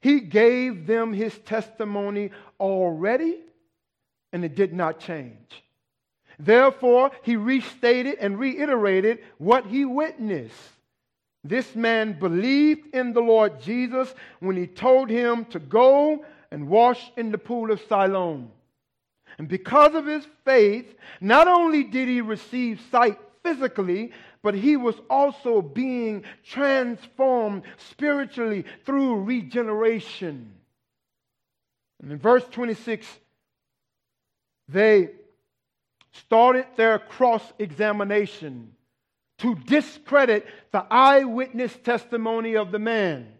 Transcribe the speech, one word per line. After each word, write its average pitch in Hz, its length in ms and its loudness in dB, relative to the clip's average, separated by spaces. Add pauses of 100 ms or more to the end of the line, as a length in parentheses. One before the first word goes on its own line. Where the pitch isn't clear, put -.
He 277 180 4
gave 226 640 2
them 226 280 -2
his 208 240 -6
testimony 202 920 -8 (260)
already, 196 800 -2 (920)
and 175 120 -8
it 147 120 -8
did 180 180 -2
not 165 260 -6
change. 123 640 -16 (760)
Therefore, 254 720 4 (100)
he 233 140 -2
restated 247 840 -2
and 202 200 -4
reiterated 233 840 0 (180)
what 226 260 2
he 262 220 -4
witnessed. 247 680 -6 (920)
This 214 300 -6
man 220 440 -2
believed 262 760 0
in 247 200 -4
the 233 80 2
Lord 214 400 2
Jesus 247 520 -6 (260)
when 190 160 -4
he 180 100 -6
told 262 420 2
him 233 380 -2
to 175 120 -12
go 269 680 4 (260)
and 147 160 -10
wash 233 480 2
in 233 140 -6
the 208 80 -6
pool 226 320 -6
of 208 180 -2
Siloam. 185 640 -2 (880)
And 156 80 -12
because 254 480 4
of 320 100 -4
his 302 220 -6 (180)
faith, 240 520 2 (240)
not 247 260 6
only 330 380 2
did 247 240 -4
he 247 120 -2
receive 226 680 -8
sight 240 280 2 (260)
physically, 233 680 -4 (300)
but 208 120 -2
he 254 220 2
was 240 200 -2 (120)
also 254 540 0
being 220 600 -6 (180)
transformed 254 1200 -2 (140)
spiritually 254 880 -4 (200)
through 269 380 -2
regeneration. 214 1300 -4 (1500)
And 143 80 -18
in 147 80 -14
verse 247 320 2
twenty-six, 226 560 -8 (1600)
they 190 420 4 (1000)
started 254 560 2 (100)
their 220 220 2
cross-examination 202 1800 -4 (640)
to 240 160 -4
discredit 240 920 0 (240)
the 190 180 -2
eyewitness 254 920 2
testimony 226 720 -4
of 202 160 -2
the 208 80 -6
man. 180 600 -4